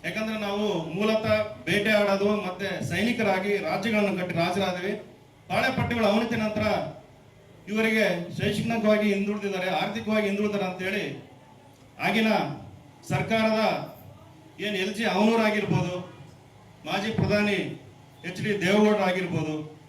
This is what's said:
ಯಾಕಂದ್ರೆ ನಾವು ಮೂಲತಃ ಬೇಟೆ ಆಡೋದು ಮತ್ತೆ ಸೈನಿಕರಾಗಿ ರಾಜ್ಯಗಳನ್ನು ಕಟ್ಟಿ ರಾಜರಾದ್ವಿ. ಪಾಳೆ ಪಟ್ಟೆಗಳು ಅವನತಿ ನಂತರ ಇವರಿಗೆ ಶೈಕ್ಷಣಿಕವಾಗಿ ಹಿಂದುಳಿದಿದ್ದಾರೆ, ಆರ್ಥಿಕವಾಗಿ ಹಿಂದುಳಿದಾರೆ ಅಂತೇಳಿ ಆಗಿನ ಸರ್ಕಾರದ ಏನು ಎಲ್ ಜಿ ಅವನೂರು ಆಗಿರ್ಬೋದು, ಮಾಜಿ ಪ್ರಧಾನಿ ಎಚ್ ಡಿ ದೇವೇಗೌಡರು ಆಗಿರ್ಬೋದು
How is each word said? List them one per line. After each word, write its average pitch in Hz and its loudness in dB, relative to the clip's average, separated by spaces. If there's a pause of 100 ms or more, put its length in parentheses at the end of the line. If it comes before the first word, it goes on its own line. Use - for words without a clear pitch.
ಯಾಕಂದ್ರೆ 220 -4 (100)
ನಾವು 208 -2 (300)
ಮೂಲತಃ 214 2 (300)
ಬೇಟೆ 208 2
ಆಡೋದು 202 2 (200)
ಮತ್ತೆ 185 -6 (220)
ಸೈನಿಕರಾಗಿ 202 0 (160)
ರಾಜ್ಯಗಳನ್ನು 196 2
ಕಟ್ಟಿ 175 -4
ರಾಜರಾದ್ವಿ. 185 0 (580)
ಪಾಳೆ 226 2
ಪಟ್ಟೆಗಳು 233 0
ಅವನತಿ 233 0
ನಂತರ 214 -2 (1040)
ಇವರಿಗೆ 220 2 (320)
ಶೈಕ್ಷಣಿಕವಾಗಿ 208 2
ಹಿಂದುಳಿದಿದ್ದಾರೆ, 196 -2 (120)
ಆರ್ಥಿಕವಾಗಿ 208 0
ಹಿಂದುಳಿದಾರೆ 202 -2
ಅಂತೇಳಿ 185 -4 (1000)
ಆಗಿನ 220 2 (840)
ಸರ್ಕಾರದ 220 2 (1000)
ಏನು 208 -2
ಎಲ್ 208 -4
ಜಿ 233 0 (100)
ಅವನೂರು 220 4
ಆಗಿರ್ಬೋದು, 190 0 (880)
ಮಾಜಿ 196 -2
ಪ್ರಧಾನಿ 208 2 (680)
ಎಚ್ - -8
ಡಿ 208 0 (100)
ದೇವೇಗೌಡರು 208 4
ಆಗಿರ್ಬೋದು 165 -2 (320)